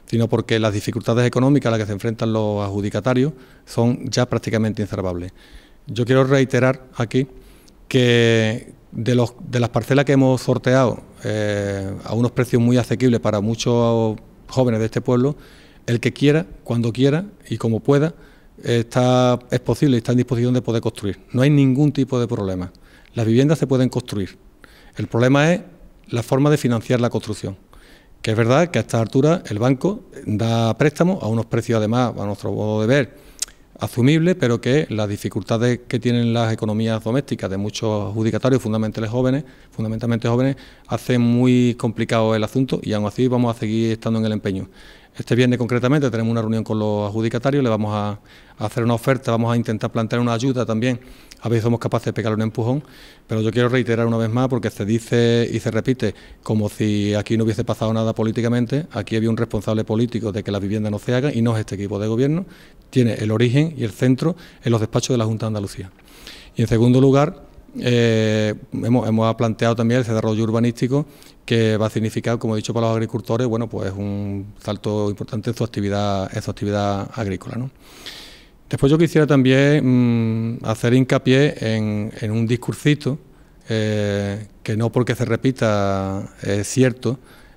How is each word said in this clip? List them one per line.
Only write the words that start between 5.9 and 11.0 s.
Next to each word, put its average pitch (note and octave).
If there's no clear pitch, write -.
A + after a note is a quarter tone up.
quiero C3
reiterar C3
aquí C3
que A#2
de B2
los, A#2+
de A#2+
las A#2
parcelas C3+
que D3
hemos C3
sorteado, B2